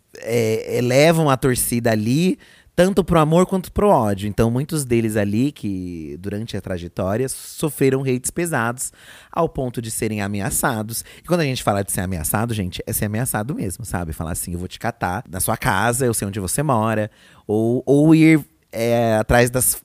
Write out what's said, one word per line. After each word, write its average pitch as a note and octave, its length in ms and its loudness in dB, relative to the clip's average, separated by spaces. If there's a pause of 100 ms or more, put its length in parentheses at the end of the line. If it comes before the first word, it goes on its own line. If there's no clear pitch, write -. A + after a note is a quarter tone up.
(200)
é, A2+ 580 -2
elevam C#3+ 520 4
a B2+ 80 4
torcida A#2+ 540 0
ali, C3 460 2 (380)
tanto F#3 280 4
pro F3 160 4
amor D#3+ 280 4
quanto F#3+ 240 -4
pro G3+ 180 2
ódio. G#2+ 380 2
Então, A2+ 240 2
muitos C#3+ 340 -4
deles A2+ 300 0
ali G#2+ 360 0
que, F2+ 680 -8
durante G2+ 360 -8
a F#2+ 60 -6
trajetória, F#2+ 680 -4
sofreram C3+ 760 -2
hates B2+ 260 -2
pesados, C3 640 -4 (400)
ao E3 180 0
ponto B2+ 320 -6
de A2+ 80 -6
serem G#2+ 320 -4
ameaçados. G#2+ 840 -4 (200)
E - 40 -20
quando E3+ 140 0
a - 20 0
gente C3 200 -4
fala G2+ 200 0
de - 80 -8
ser G2+ 100 -4
ameaçado, G#2 520 -2
gente, F#2 320 -6
é A2+ 80 -6
ser - 120 -2
ameaçado A2 500 -4
mesmo, A2+ 280 -8
sabe? F2 300 -6
Falar D#2+ 180 -6
assim, F2 220 -8
"Eu E2+ 60 -4
vou F2+ 80 -8
te - 120 -14
catar G#2 500 -4
na F#2 100 -8
sua A2 180 -2
casa, A#2+ 480 0
eu A#2 80 2
sei G#2 140 -4
onde G2 120 -6
você F#2 220 -4
mora." A2 480 0 (380)
Ou, A2+ 380 0
ou D3 280 6
ir, D#3+ 300 6 (280)
é, A#2 460 2
atrás A#2+ 320 4
das B2+ 360 -2